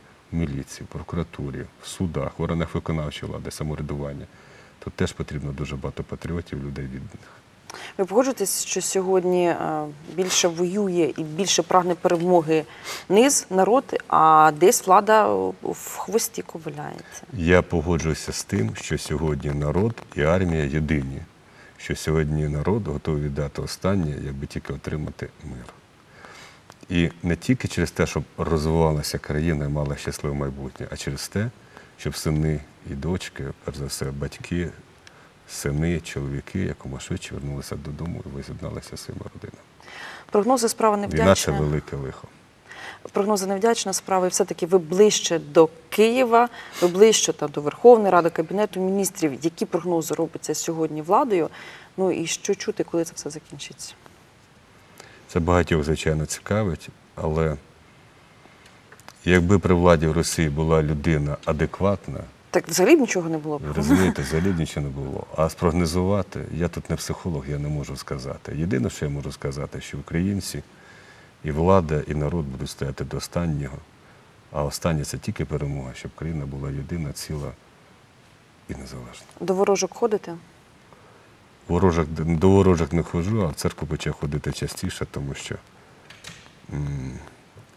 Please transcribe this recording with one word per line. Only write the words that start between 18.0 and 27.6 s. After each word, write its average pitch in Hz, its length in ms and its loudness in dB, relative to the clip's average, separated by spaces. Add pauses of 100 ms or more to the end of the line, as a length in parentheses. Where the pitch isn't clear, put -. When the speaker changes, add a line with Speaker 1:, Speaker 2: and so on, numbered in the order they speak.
Speaker 1:
з - 100 -8
тим, 107 320 -2
що - 220 -4
сьогодні 73 540 -2
народ 76 440 0 (200)
і 71 80 -2
армія 82 400 2
єдині. 71 580 -2 (560)
Що - 180 -8
сьогодні 76 520 0
народ 78 400 -2
готовий 73 360 -4
віддати 73 380 -6
останнє, 82 540 -2 (100)
якби 71 220 -8
тільки - 260 -10
отримати 76 560 -8 (140)
мир. 64 220 -12 (1200)
І 87 200 4 (140)
не 85 120 0
тільки - 320 0